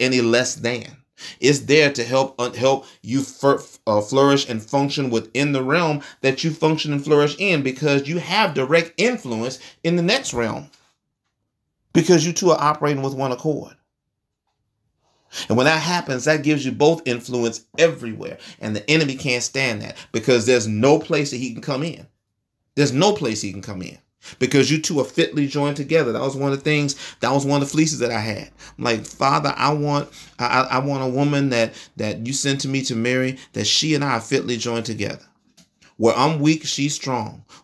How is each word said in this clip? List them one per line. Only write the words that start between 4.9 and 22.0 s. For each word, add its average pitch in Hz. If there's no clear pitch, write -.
within 120
the 131
realm 151
that -
you 165
function 156
and 143
flourish 147
in, 185
because 139
you 165
have 180
direct 143
influence 135
in 170
the 170
next 233
realm, 120
because 165
you 175
two 185
are 151
operating 147
with 135
one 135
accord. 147
And 113
when 127
that 156
happens, 160
that 151
gives 147
you 127
both 151
influence 120
everywhere. 123
And 107
the 101
enemy 147
can't 123
stand 123
that, -
because 113
there's 120
no 127
place 151
that 131
he 123
can 113
come 139
in. 160